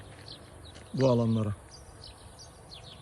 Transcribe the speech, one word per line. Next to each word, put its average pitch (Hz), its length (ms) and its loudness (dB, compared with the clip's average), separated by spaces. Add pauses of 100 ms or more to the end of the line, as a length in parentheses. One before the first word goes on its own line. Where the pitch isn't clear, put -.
(920)
bu 131 160 8
alanlara. 113 460 6 (1500)